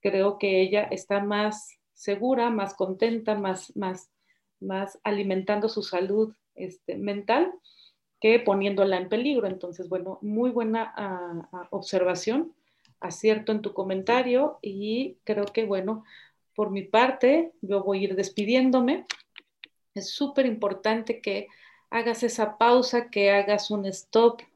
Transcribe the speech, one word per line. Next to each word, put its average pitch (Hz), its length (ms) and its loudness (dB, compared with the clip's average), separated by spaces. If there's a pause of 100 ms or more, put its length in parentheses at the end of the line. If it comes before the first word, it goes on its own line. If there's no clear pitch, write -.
creo 202 380 0
que 190 240 2
ella 202 220 2
está 202 380 -4
más 208 560 -4 (140)
segura, 233 560 0
más 208 240 -2
contenta, 214 640 -2
más, 190 420 -6
más, 185 320 -8 (520)
más 196 440 -6
alimentando 202 640 0
su 214 140 -4
salud, 202 500 -2 (220)
este, 185 420 -10
mental 202 560 0 (640)
que 220 200 6
poniéndola 196 580 2
en 185 120 -4
peligro. 240 380 0
Entonces, 180 420 -8
bueno, 185 340 -6
muy 220 280 0
buena, 226 460 -2
ah, 180 560 -8
ah, 180 180 -12
observación, 185 800 0 (480)
acierto 214 500 0
en 214 100 0
tu 202 140 -8
comentario 247 880 2
y 214 600 -4
creo 202 220 -2
que, 220 200 -2
bueno, 202 380 -4 (500)
por 202 160 -2
mi 196 120 -4
parte, 254 680 4 (100)
yo 196 220 0
voy 196 160 0
a 190 40 0
ir 190 120 0
despidiéndome. 247 920 2 (880)
Es 196 160 -10
súper 277 360 0
importante 220 760 -2
que 202 280 -6 (420)
hagas 226 320 -2
esa 220 360 -2
pausa, 240 520 4
que 196 220 4
hagas 208 400 2
un 202 140 -4
stop 226 560 2 (140)